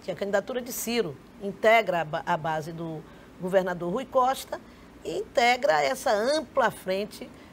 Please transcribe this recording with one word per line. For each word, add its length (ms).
que 60
é 60
a 20
candidatura 420
de 140
Ciro, 420
integra 600
a 40
ba-, 200
a 100
base 360
do 320
governador 540
Rui 120
Costa 540
e 140
integra 640
essa 280
ampla 600
frente 580